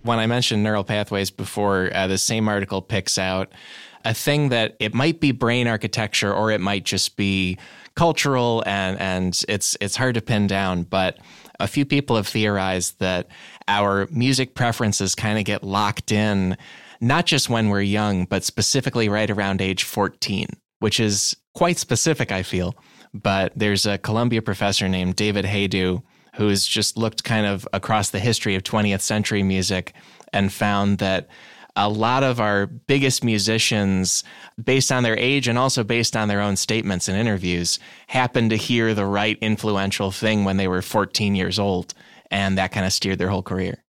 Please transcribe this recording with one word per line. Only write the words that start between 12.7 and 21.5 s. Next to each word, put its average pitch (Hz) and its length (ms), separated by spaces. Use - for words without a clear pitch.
that 92 300
our 101 420
music 131 440
preferences 110 600
kinda 107 280
get 101 200
locked 101 480
in, 101 460
not 143 260
just 139 220
when 113 200
we're 101 120
young, 101 440
but 95 180
specifically 117 680
right 104 220
around 98 320
age 95 220
fourteen, - 640
which 107 180
is 104 380